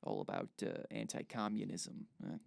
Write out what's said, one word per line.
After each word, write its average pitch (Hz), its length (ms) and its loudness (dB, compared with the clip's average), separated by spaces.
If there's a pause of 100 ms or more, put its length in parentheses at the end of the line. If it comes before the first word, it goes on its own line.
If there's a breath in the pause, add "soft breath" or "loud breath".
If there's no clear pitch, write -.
all 52 180 4
about, - 280 0 (140)
uh, - 280 0
anti-communism, 107 1160 0 (180)
uh, 80 220 -2